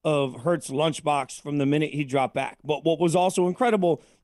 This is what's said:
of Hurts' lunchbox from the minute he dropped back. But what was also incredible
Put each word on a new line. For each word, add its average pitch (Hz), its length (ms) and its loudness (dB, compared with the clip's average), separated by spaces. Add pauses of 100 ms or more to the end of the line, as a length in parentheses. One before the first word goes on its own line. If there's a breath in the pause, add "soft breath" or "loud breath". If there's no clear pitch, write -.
of 139 380 0
Hurts' 156 280 -2
lunchbox 143 720 -2
from 147 160 -4
the 139 80 2
minute 151 260 2
he 147 120 -4
dropped 131 320 -2
back. 135 280 -6
But 147 220 -2
what 165 140 2
was 170 160 2
also 180 320 2
incredible 180 560 2 (200 soft breath)